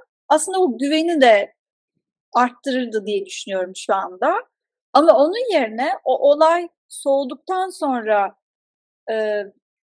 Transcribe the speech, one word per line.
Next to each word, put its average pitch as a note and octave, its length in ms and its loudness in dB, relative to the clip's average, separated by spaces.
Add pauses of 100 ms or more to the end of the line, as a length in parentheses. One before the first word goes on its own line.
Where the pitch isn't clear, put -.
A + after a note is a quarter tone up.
(280)
aslında F#4 320 0
o C4 180 0
güveni D#4 420 -2
de G#3+ 340 4 (800)
arttırırdı B3 720 -2
diye G3 200 -4
düşünüyorum F#3+ 500 -8
şu - 180 -4
anda. F#3+ 400 -4 (580)
Ama D4+ 200 6
onun F#4+ 400 2
yerine B3+ 380 -2 (140)
o C#4 260 2
olay D#4+ 380 2 (200)
soğuduktan C#4+ 800 -4
sonra, A3 680 -2 (760)
e, G#3+ 320 -2 (540)